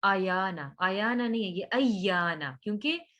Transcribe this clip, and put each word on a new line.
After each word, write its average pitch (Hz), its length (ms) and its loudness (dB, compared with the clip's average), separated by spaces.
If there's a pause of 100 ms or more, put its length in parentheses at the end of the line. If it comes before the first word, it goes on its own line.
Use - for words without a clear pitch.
आयाना, 185 760 0
आयाना 214 480 0
नहीं 226 160 0
है 190 60 -4
ये, 175 120 -4 (100)
अय्याना, 180 880 2
क्योंकि 214 360 -2 (200)